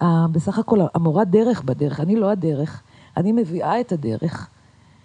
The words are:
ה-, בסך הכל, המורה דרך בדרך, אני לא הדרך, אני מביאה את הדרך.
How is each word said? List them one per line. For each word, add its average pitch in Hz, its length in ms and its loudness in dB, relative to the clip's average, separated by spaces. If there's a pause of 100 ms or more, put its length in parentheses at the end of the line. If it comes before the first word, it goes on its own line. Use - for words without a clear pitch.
ה-, 165 320 4
בסך 175 260 -2
הכל, 220 200 2 (160)
המורה 165 300 2
דרך 214 380 2
בדרך, 139 380 -2
אני 185 160 0
לא 202 140 2
הדרך, 156 520 -2 (340)
אני 185 160 2
מביאה 180 480 0
את 240 120 -6
הדרך. 135 560 -4 (560)